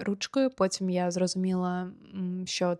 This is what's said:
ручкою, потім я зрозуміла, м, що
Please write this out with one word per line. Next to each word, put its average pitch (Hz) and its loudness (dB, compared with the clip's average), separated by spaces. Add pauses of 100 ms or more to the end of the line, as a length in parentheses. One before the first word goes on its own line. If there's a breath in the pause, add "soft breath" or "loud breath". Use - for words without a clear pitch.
ручкою, 254 0
потім 190 0
я 180 2
зрозуміла, 180 0 (240)
м, 185 -4
що 180 0